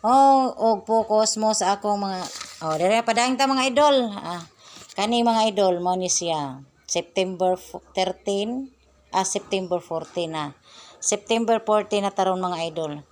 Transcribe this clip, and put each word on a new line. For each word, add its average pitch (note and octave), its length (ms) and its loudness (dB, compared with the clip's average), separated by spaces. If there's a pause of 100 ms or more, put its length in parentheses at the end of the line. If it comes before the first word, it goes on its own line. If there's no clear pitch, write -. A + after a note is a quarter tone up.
Oh, C4+ 480 6
og A3 320 0
focus G#3+ 560 2
mo G#3+ 160 2
sa G3 160 2
akong G3+ 240 -2
mga, F#3+ 240 -4 (400)
oh, D#3 160 -2
dire, G3+ 240 2
padayong A#3+ 400 0
ta, C4+ 80 2
mga C4 240 0
idol. C4+ 400 4
Ah, E3+ 320 -10 (480)
kani, A#3 320 0
mga A3+ 240 2
idol, F#3+ 320 2
mo F3+ 160 0
ni F#3 160 -2
siya. D3 480 -4 (240)
September F#3 720 -2
fo-, - 240 -16 (160)
thirteen, G3+ 720 -4 (400)
ah, F#3+ 160 0
September F#3 560 -4
fourteen E3 560 -6
na. D3 160 -6 (480)
September A3+ 560 0
fourteen G#3 480 0
na G3 80 -2
taron, F#3 240 0
mga F3 320 -4
idol. D#3 320 -8 (100)